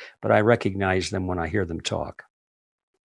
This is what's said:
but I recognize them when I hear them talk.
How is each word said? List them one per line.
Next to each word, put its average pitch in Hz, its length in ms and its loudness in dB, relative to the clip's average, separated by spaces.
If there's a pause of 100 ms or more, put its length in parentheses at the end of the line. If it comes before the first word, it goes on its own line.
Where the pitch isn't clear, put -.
(220)
but 110 100 2
I 107 100 6
recognize 98 680 2
them 95 160 -2
when 90 140 -4
I 82 80 -2
hear 95 180 0
them 80 160 -6
talk. - 400 -6 (840)